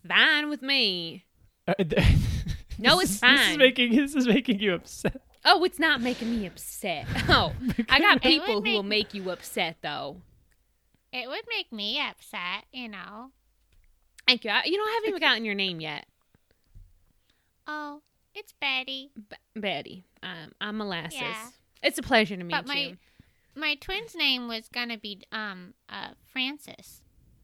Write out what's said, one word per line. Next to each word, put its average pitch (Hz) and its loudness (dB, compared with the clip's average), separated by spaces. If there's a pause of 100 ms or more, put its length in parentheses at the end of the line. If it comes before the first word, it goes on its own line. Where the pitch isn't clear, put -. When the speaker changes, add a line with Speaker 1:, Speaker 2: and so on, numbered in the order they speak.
Speaker 1:
Fine 294 4
with 294 -4
me. 202 -2 (420)
Speaker 2:
Uh, 165 2
<laughs> - -2
th-, 175 2 (760)
Speaker 1:
No, 269 6
Speaker 2:
this 381 2
Speaker 1:
it's - -2
Speaker 2:
is, - -4
this 262 8
is 220 4
Speaker 1:
fine. 175 0
Speaker 2:
making, 254 6
this 285 2
is 254 2
making 220 4
you 202 2
upset. - -6 (240)
Speaker 1:
Oh, 339 8
it's - -2
not 294 2
making 233 -2
me 220 -2
upset. 165 -8 (120)
<laughs> - -2
Oh, 220 6 (380)
I 269 6
got 349 6
Speaker 2:
<laughs> - -2
Speaker 3:
It 311 6
would 339 -6
Speaker 1:
people 214 0
who - 0
will 202 0
Speaker 3:
make 208 0
Speaker 1:
make - -18
you 190 -8
upset, 175 -6
though. 143 -8 (920)
Speaker 3:
It 254 -8
would 370 -8
make 427 -8
me 214 -6
upset, 202 -8
you 254 -12
know. 208 -16 (960)
Speaker 1:
Thank 247 4
you. 214 -2
I, 226 2
you 349 0
know, 415 -2
I 427 -4
haven't 440 0
even 381 -4
gotten 254 2
your 208 -4
name 190 -4
yet. 151 -10 (1600)
Speaker 3:
Oh, 302 -10 (320)
it's - -18
Betty. 269 -4
Speaker 1:
Be-, - -16
Betty. 185 -6 (180)
Um, 165 -12
I'm 208 -6
Molasses. 190 -6
Speaker 3:
Yeah. 226 -8 (360)
Speaker 1:
It's 302 0
a 302 -6
pleasure 214 4
to 180 -8
meet 175 -8
Speaker 3:
But 277 -2
my, 277 -4
Speaker 1:
you. 262 -8 (580)
Speaker 3:
my 294 -2
twin's 392 -8
name 262 0
was 226 -8
gonna 240 -6
be, 202 -12 (120)
um, 196 -10 (160)
uh, 202 -12 (200)
Francis. - -8 (420)